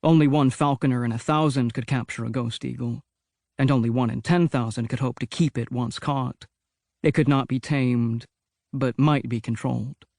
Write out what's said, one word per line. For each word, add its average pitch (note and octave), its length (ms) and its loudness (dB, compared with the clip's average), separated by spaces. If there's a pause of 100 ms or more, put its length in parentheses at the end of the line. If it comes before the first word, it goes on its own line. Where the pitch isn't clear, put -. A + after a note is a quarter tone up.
Only D#3 260 6
one C#3 220 4
falconer C3 560 0
in A#2 60 -2
a A2+ 60 -4
thousand C#3+ 560 0
could A#2 140 -6
capture A#2+ 380 -4
a A#2 40 -6
ghost A#2 360 -6
eagle, B2 360 -6 (560)
and C3+ 140 2
only A#2+ 180 2
one A#2+ 200 0
in - 120 -4
ten F3 260 2
thousand A#2 400 -2
could A#2+ 120 -6
hope B2+ 200 -4
to B2 60 -4
keep - 320 -2
it A#2 140 -6
once B2 280 -4
caught. C3 460 -4 (560)
It D3+ 120 4
could D3+ 140 4
not C3+ 200 2
be B2+ 120 -2
tamed, A#2+ 680 0 (480)
but C3 260 -2
might C#3+ 300 2
be A#2 100 -2
controlled. A#2+ 680 -6 (120)